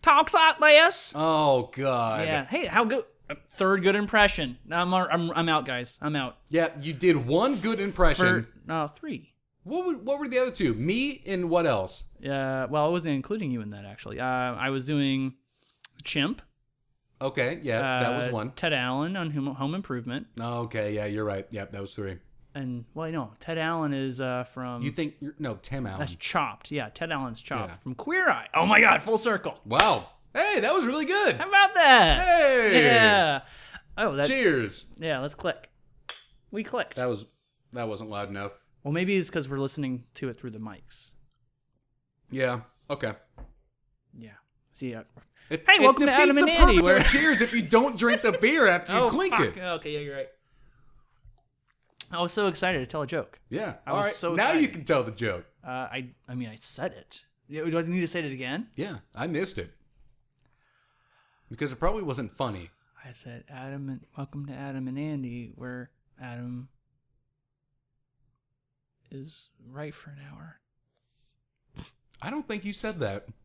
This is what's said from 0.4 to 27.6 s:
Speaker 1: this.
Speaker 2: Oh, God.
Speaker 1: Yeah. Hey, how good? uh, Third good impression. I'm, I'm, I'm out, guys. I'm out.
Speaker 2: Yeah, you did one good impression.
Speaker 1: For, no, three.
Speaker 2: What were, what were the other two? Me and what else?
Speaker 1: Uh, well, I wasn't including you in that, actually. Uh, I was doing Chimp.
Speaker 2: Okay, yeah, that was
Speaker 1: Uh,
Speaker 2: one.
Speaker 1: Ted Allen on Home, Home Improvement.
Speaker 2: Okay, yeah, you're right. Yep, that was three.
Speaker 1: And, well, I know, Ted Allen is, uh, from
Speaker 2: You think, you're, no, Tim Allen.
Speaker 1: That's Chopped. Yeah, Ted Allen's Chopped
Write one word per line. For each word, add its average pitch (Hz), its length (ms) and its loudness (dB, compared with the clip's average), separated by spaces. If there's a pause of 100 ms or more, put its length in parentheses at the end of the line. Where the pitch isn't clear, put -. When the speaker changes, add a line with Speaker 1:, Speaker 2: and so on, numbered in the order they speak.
Speaker 1:
this. 302 560 8
Speaker 2:
Oh, 151 580 2
God. 120 540 0
Speaker 1:
Yeah. 147 180 -2
Hey, 285 200 -4
how 202 200 2
good? 262 180 -2 (260)
uh, 147 60 -8 (180)
Third 190 300 2
good 190 120 4
impression. 202 600 2 (140)
I'm, 175 220 0
I'm, 170 380 0
I'm 165 180 0
out, 156 160 2
guys. 123 360 -8
I'm 151 140 -4
out. 131 220 -6 (120)
Speaker 2:
Yeah, 160 200 2 (100)
you 151 140 -8
did 143 340 4
one 214 300 2
good 214 220 -2
impression. 180 640 4
Speaker 1:
For, - 60 -14 (180)
no, 160 200 -2
three. - 460 -12 (300)
Speaker 2:
What 339 220 -6
were, 349 80 -2
what 269 260 -4
were 294 80 -4
the 254 120 0
other 254 120 0
two? 139 220 0
Me 185 520 -2
and 180 240 -4
what 170 160 2
else? 104 380 -2 (200)
Speaker 1:
Uh, 135 460 -4
well, 151 160 0
I - 40 2
wasn't 165 260 -2
including 170 360 -4
you 117 100 -4
in 104 100 -10
that, 101 140 -14
actually. 107 340 -14
Uh, 127 60 -4
I 127 440 -2
was 135 160 -4
doing 135 500 0 (680)
Chimp. 151 380 -2 (800)
Speaker 2:
Okay, 135 420 -2
yeah, 113 180 -2 (200)
that 123 160 0
was 123 120 -2
Speaker 1:
Uh, - 20 -4
Speaker 2:
one. 113 200 -6
Speaker 1:
Ted 165 220 -4
Allen 139 440 -2
on 165 140 -6
Home, 139 160 -4
Home 135 280 -4
Improvement. 127 520 -8 (120)
Speaker 2:
Okay, 117 560 -4
yeah, 104 100 -4
you're 104 200 -4
right. 98 260 -4
Yep, 101 220 -10
that 101 80 -10
was 98 120 -12
three. 95 240 -8 (420)
Speaker 1:
And, 123 340 -8
well, 160 140 -8
I 160 40 -8
know, 131 280 -6
Ted 165 180 -8
Allen 160 360 -2
is, 135 260 -6
uh, 127 240 -4 (100)
from 123 280 -10
Speaker 2:
You 139 100 -4
think, 156 300 -6
you're, 147 180 -12
no, 120 220 -6
Tim 131 260 -8
Allen. 95 120 -10
Speaker 1:
That's 110 160 -8
Chopped. - 560 -6
Yeah, 131 180 -6
Ted 165 220 -8
Allen's 135 300 -8
Chopped 113 300 -8